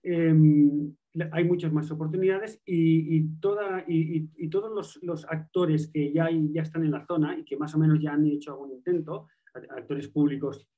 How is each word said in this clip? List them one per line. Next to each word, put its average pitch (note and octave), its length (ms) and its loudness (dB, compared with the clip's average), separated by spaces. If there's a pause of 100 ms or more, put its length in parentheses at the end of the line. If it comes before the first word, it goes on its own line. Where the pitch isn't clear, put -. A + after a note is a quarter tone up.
em, D3+ 880 4 (200)
la, D#3+ 180 -4
hay E3 120 0
muchas E3+ 280 0
más D3+ 200 -2
oportunidades F#3+ 720 -4
y, D#3+ 520 2
y D#3 220 -2
toda, G3 480 -2
y, D#3+ 300 0
y, D#3 200 -6
y E3 120 -8
todos G3+ 240 -4
los, - 300 -10
los D#3+ 220 -8
actores D#3+ 640 -2
que C#3+ 200 -2
ya E3 140 2
hay, D#3 260 0
ya D#3+ 120 -4
están E3 200 -4
en D3+ 80 2
la C3 140 -6
zona E3 320 -2
y - 60 -12
que C#3 140 -8
más D3+ 180 -8
o D#3 40 2
menos D#3 220 4
ya D3 120 -4
han D3+ 120 2
hecho D3 260 -2
algún C3+ 200 -14
intento, E3 560 -6 (260)
a-, B2+ 240 -16
actores C#3 300 -8
públicos C#3 600 -2 (100)